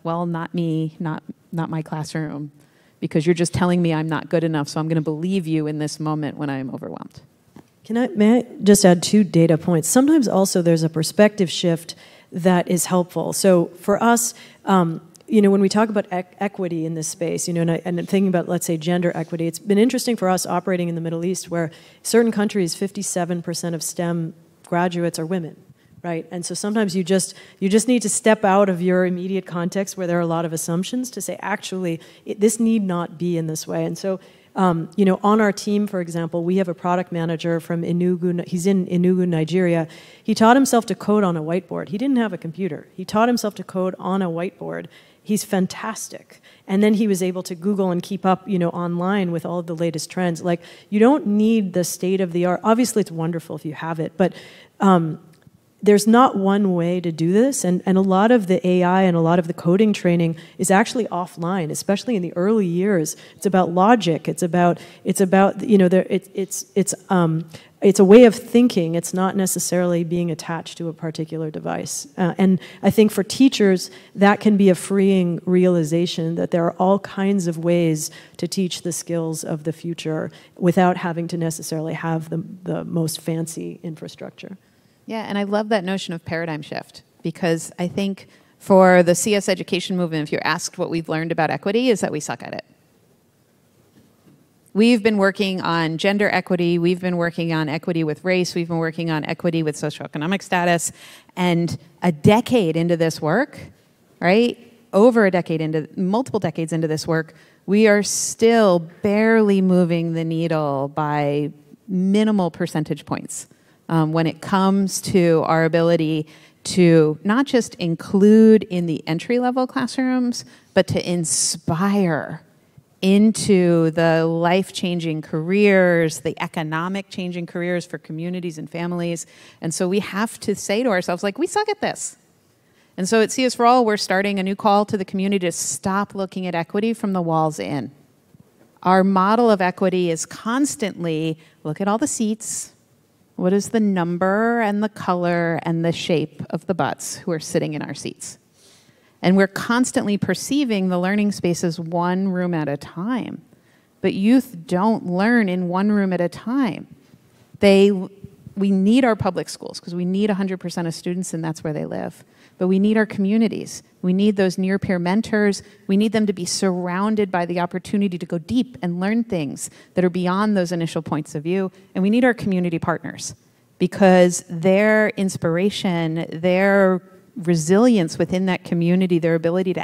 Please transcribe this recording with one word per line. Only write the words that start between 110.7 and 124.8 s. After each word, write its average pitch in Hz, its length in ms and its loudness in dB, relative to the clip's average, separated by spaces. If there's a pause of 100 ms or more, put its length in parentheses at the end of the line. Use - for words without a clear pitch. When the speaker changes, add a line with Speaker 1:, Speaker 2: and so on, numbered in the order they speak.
Speaker 1:
by 147 640 -2 (360)
minimal 196 640 0
percentage 156 560 -6
points, - 400 -10 (420)
um, 156 240 2
when 165 140 2
it - 120 -6
comes 190 640 0
to 170 440 4
our 160 200 2
ability 160 600 2 (360)
to 160 600 4
not 233 220 2
just - 300 -2
include 208 880 6
in 175 220 -4
the 165 220 -4
entry-level 247 600 -2
classrooms, 254 800 -2 (280)
but 185 140 4
to - 240 -2
inspire 170 1300 -2 (580)
into 185 920 4
the 165 340 2
life-changing 170 960 -2